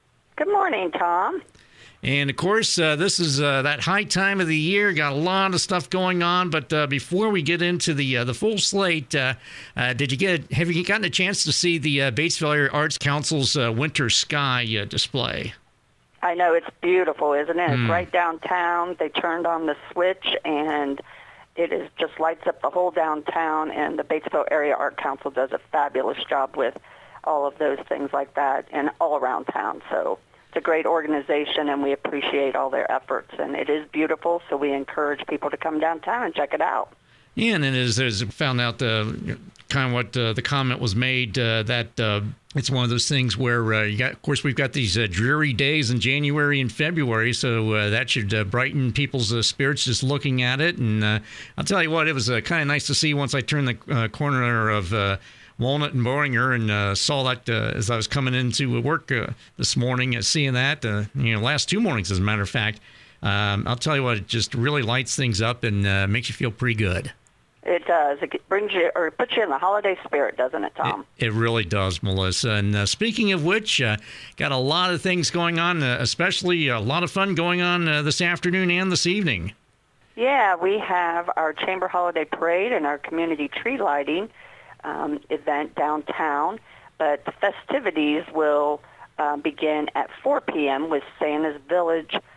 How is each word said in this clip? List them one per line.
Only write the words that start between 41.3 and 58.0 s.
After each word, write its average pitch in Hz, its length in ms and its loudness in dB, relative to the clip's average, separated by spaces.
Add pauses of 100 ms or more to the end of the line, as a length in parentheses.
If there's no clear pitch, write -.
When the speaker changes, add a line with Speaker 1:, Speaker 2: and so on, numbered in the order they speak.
Speaker 2:
uh, 113 260 2
that, 120 360 -2
uh, 104 220 0 (320)
it's 135 160 0
one 131 140 2
of 120 80 2
those 120 180 0
things 127 260 2
where, 120 380 2
uh, 107 120 4
you 104 120 0
got, 127 140 0
of - 100 -14
course, 143 220 0
we've 135 120 0
got 135 180 0
these, 113 260 0
uh, 113 100 2
dreary 135 420 2
days 139 380 2
in 123 100 2
January 143 640 2
and 123 100 -2
February, 123 640 0
so, 113 400 0
uh, 104 160 2
that 120 220 0
should, 101 240 0
uh, 107 80 2
brighten 127 500 0
people's, 127 400 -2
uh, 117 80 0
spirits 139 440 0
just 123 180 0
looking 131 400 0
at 127 180 0
it. 170 160 0
And, 107 260 2
uh, 107 160 2 (380)
I'll 143 60 -4
tell 190 180 2
you 165 80 2
what, 156 180 2
it 160 60 2
was, 120 160 0
uh, 120 120 2
kinda 160 240 0
nice 143 200 0
to 143 80 -2
see 151 220 2
once 139 180 -2
I 139 80 0
turned 143 260 0
the, 120 100 -2 (140)
uh, 117 180 2
corner 120 600 0
of, 104 240 0
uh, 98 240 2 (400)
Walnut 143 360 0
and 123 120 0
Boehringer 131 480 2
and, 113 160 2
uh, 101 240 2
saw 135 300 0
that, 127 260 -2
uh, 110 240 0
as 104 160 -2
I 120 60 0
was 110 100 -2